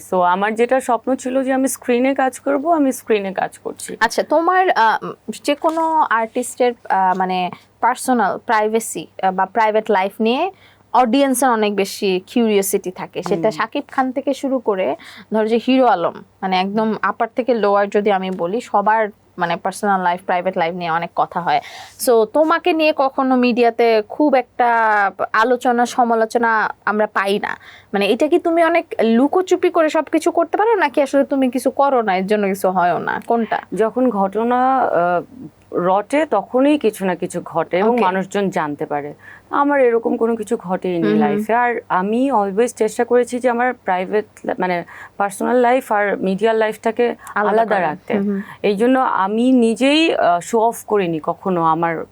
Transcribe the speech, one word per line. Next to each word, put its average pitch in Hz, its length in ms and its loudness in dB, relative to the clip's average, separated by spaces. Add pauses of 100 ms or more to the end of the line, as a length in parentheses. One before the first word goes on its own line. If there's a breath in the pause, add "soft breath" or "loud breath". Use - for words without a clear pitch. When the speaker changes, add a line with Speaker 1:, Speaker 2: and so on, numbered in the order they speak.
(120)
Speaker 1:
So 185 100 2
আমার 190 340 2
যেটা 240 260 2
স্বপ্ন 247 340 -2
ছিল 254 280 -2
যে 254 100 -2
আমি 262 140 0
স্ক্রিনে 254 480 0
কাজ 262 240 -2
করব, 285 300 -2
আমি 294 220 2
স্ক্রিনে 202 420 -4
কাজ - 240 -6
করছি। - 420 -12
Speaker 2:
আচ্ছা, - 240 0
তোমার, 359 460 2
আহ, 220 280 2 (460)
যে 294 120 0
কোনো 320 540 0
আর্টিস্টের, 240 640 -2 (160)
আহ, 190 280 2
মানে, 185 340 -2 (300 loud breath)
পার্সোনাল 240 640 0
প্রাইভেসি, 220 640 -2 (160)
আহ, 190 80 2
বা 190 140 0
প্রাইভেট 220 460 0
লাইফ 196 280 0
নিয়ে 262 320 0 (420 soft breath)
অডিয়েন্সের 262 560 2
অনেক 208 260 0
বেশি 196 520 -2
কিউরিওসিটি 202 640 0
থাকে। - 320 -12
সেটা 175 260 -2
Speaker 1:
হুম। - 20 2
Speaker 2:
শাকিব 220 400 -6
খান 262 200 -2
থেকে 277 220 -4
শুরু 269 260 -4
করে, 208 360 -2 (380 loud breath)
ধরো 220 140 0
যে, 226 200 2
হিরো 262 180 4
আলম, 196 280 2 (280)
মানে, 185 180 0
একদম 208 420 -2
আপার 208 340 -2
থেকে 247 180 -2
লোয়ার 202 360 2
যদি 208 220 0
আমি 190 200 -2
বলি, 180 300 -4
সবার, 214 460 0 (300)
মানে, 175 180 -2
পার্সোনাল 196 460 -2
লাইফ, 180 240 -2
প্রাইভেট 185 320 -2
লাইফ 170 180 -2
নিয়ে 170 160 -4
অনেক 170 240 -2
কথা 156 260 -2
হয়। 151 200 0 (440 loud breath)
So 226 200 4
তোমাকে 320 480 2
নিয়ে 311 220 2
কখনো 269 400 0
মিডিয়াতে 233 760 2
খুব 294 260 2
একটা 247 320 0 (680)
আলোচনা, 240 520 2
সমালোচনা 226 880 0 (120)
আমরা 208 220 0
পাই 202 320 -2
না, - 180 -6 (360 loud breath)
মানে, 202 120 0
এটা 240 220 2
কি 330 120 2
তুমি 339 240 2
অনেক 339 220 2 (180)
লুকোচুপি 311 680 2
করে 320 200 2
সবকিছু 320 420 0
করতে 339 260 0
পারো, 440 180 2
নাকি 302 260 0
আসলে 277 220 2
তুমি 262 260 0
কিছু 254 220 0
করো 269 300 2
না, 196 160 0
এর 190 100 -2
জন্য 208 200 0
কিছু 196 220 0
হয়ও 175 300 2
না, - 280 -4
কোনটা? 233 340 0 (140)
Speaker 1:
যখন 220 340 0
ঘটনা, 233 680 0
আহ, 175 440 0 (500)
রটে, 202 520 0
তখনই 262 520 2
কিছু 202 280 -2
না 180 100 0
কিছু 175 300 -6
ঘটে 165 320 -4
এবং 214 160 2
Speaker 2:
ওকে। 240 100 0
Speaker 1:
মানুষজন 190 460 -2
জানতে 156 360 -4
পারে। 147 280 -6 (360 loud breath)
আমার 285 300 0
এরকম 240 380 2
কোনো 233 180 0
কিছু 220 220 -4
ঘটেইনি 180 440 -4
Speaker 2:
হুম, 165 100 2
হুম। 214 80 2
Speaker 1:
লাইফে। 214 340 0
আর 240 360 0
আমি 214 420 0
always 208 360 0
চেষ্টা 233 380 -2
করেছি 240 340 0
যে 247 100 0
আমার 247 240 0
প্রাইভেট 190 520 -2 (200)
লা-, - 140 -4
মানে, 180 240 -2 (340 loud breath)
পার্সোনাল 202 380 -2
লাইফ 254 360 2
আর 208 260 0
মিডিয়া 196 360 0
লাইফটাকে 220 560 0
Speaker 2:
আলাদা 208 400 -4
Speaker 1:
আলাদা 220 260 2
Speaker 2:
করে। 190 60 0
Speaker 1:
রাখতে। 175 320 -4
Speaker 2:
হুম, 202 100 0
হুম। 202 180 -2 (220 loud breath)
Speaker 1:
এই 202 120 0
জন্য 247 240 2
আমি 233 520 0
নিজেই, 262 640 2
আহ, 175 240 2
শো 220 200 -2
অফ 226 260 0
করিনি 175 380 0
কখনো 170 400 -2
আমার 165 480 0